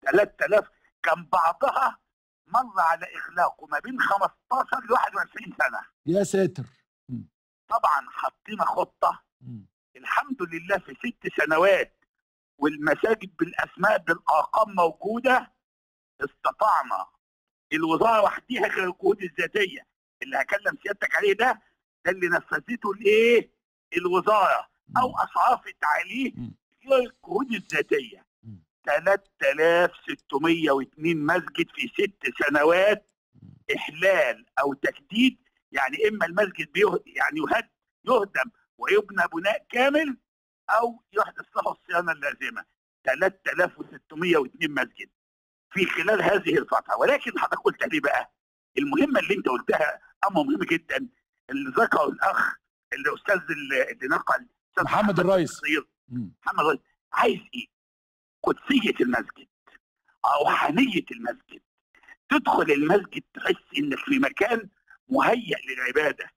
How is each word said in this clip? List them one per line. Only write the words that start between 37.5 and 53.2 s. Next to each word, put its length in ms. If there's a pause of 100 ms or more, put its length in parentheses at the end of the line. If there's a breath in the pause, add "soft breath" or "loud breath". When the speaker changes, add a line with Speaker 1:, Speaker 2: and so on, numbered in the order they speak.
Speaker 1:
يهدم 460 (280)
ويبنى 440 (100)
بناء 380
كامل 460 (540)
أو 320 (100)
يحدث 320 (120)
له 160
الصيانة 400
اللازمة. 520 (400)
تلات 380 (100)
آلاف 260
وستمية 580
واتنين 380
مسجد 360 (600)
في 160
خلال 360
هذه 360
الفترة. 400
ولكن 400
حضرتك 220
قلت 220 (100)
لي 80
بقى 320 (460)
المهمة 420
اللي 140
أنت 140
قلتها، 520 (260 soft breath)
أمر 160
مهم 200
جدًا 460 (420)
اللي 200
ذكره 380
الأخ، 480 (360)
الأستاذ 480 (100)